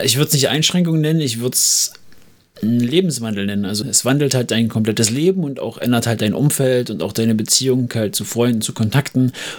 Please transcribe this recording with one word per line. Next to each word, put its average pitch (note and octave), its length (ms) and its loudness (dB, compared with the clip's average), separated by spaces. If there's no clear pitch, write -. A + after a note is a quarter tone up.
ich A#2+ 140 0
würd's D3+ 160 2
nicht C3 140 2
Einschränkung D#3+ 520 2
nennen, D#3 200 2
ich A#2 200 -2
würd's - 520 0
einen A#2 180 2
Lebenswandel A#2+ 640 0
nennen. G2+ 220 -2
Also G#2 180 -4
es - 220 -2
wandelt C#3 280 2
halt B2 160 -2
dein A2 200 2
komplettes A2 400 0
Leben E3+ 340 0
und C#3 160 -6
auch A2 160 -8
ändert A#2 300 0
halt A2+ 160 0
dein G#2+ 100 2
Umfeld B2+ 560 2
und G#2+ 140 -6
auch D#2+ 100 -4
deine A2+ 220 2
Beziehung B2 600 0
halt G#2+ 220 -2
zu G#2 80 -4
Freunden, A#2 380 0
zu - 100 -6
Kontakten A#2+ 600 0